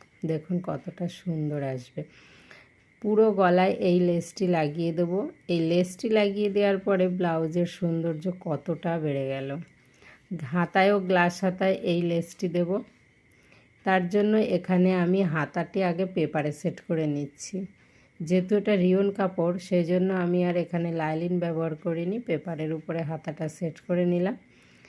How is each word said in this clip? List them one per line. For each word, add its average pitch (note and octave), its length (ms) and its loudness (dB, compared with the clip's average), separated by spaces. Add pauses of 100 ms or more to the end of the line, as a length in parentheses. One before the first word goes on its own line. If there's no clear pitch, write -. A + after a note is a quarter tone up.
(240)
দেখুন D#3+ 380 -4
কতটা D#3 440 -8 (140)
সুন্দর D3+ 440 -4
আসবে। C3 380 -8 (1000)
পুরো G#3+ 300 4
গলায় F#3 480 4
এই F3+ 200 4
লেসটি F3 480 0
লাগিয়ে E3 460 0
দেবো। F3 260 0 (280)
এই F3 120 0 (100)
লেসটি F3+ 400 0
লাগিয়ে G#3 400 2
দেওয়ার G3+ 300 2
পরে F#3+ 300 2
ব্লাউজের E3+ 680 0
সৌন্দর্য E3 480 -2 (140)
কতটা E3 600 -4
বেড়ে C#3+ 340 -2
গেল। C3+ 160 -6 (1040)
হাতায়ও F#3+ 460 4
গ্লাস F3+ 420 2
হাতায় F#3+ 420 0
এই F3 180 0
লেসটি E3+ 480 -2
দেব। F3 200 0 (1160)
তার F#3+ 240 4
জন্য G#3 240 2 (240)
এখানে F3+ 380 4
আমি F3+ 280 2
হাতাটি D#3+ 600 -2
আগে F3+ 220 0 (100)
পেপারে D3+ 360 0
সেট D3+ 260 -6 (100)
করে D#3+ 200 0
নিচ্ছি। D3 500 -6 (640)
যেহেতু F3+ 380 0
এটা G#3 180 2
রিয়ন F#3 360 4
কাপড়, F3+ 480 0
সেই F3+ 260 0
জন্য F3+ 280 2
আমি F3+ 300 0
আর F3 140 0
এখানে E3+ 340 -2
লাইলিন E3 480 -2
ব্যবহার E3 360 -2
করিনি, E3+ 440 -4
পেপারের D#3 540 -4
উপরে D#3+ 280 -6
হাতাটা D#3 480 -8
সেট D#3+ 260 -8 (120)
করে F3+ 180 0
নিলাম। F3 300 0 (540)